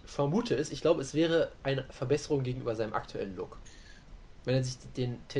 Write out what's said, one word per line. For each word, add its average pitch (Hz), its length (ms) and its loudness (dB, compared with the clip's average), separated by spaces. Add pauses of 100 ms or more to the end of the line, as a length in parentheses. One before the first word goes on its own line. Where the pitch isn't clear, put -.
vermute 156 500 2
es. 147 160 0
Ich 143 120 -4
glaube, 156 200 6
es 131 120 -6
wäre 160 360 4 (140)
eine 135 260 2
Verbesserung 139 540 0
gegenüber 123 320 -2
seinem 110 180 -2
aktuellen 107 400 -4
Look. 90 240 -8 (880)
Wenn 127 100 2
er 131 80 4
sich 127 140 -4 (200)
den, 123 220 -2 (220)